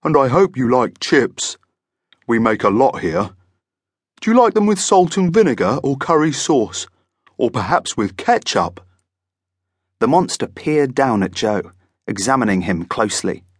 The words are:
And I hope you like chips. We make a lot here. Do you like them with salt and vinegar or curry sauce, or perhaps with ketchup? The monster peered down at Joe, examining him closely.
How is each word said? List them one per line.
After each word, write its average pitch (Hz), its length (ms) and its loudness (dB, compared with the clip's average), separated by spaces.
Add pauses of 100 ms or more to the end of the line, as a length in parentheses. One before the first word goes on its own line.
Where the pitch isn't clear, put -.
And 160 140 0
I 135 120 4
hope 185 280 2
you 127 140 -2
like 123 300 0
chips. - 560 0 (680)
We 117 120 0
make 110 240 0
a 107 80 4
lot 98 300 2
here. 92 300 -4 (920)
Do - 100 -2
you 226 60 4
like 240 180 4
them 208 120 2
with 208 120 2
salt 180 380 2
and 185 160 0
vinegar 135 500 2
or 139 140 -2
curry 156 360 0
sauce, 131 540 -2 (500)
or 117 140 0
perhaps 92 460 -4
with 98 200 -4
ketchup? 95 640 -2 (1160)
The 117 100 0
monster 156 380 0
peered 147 480 -2
down 123 280 2
at 92 100 -2
Joe, 104 400 -4 (340)
examining 104 560 0
him 85 220 -4
closely. - 600 -4 (160)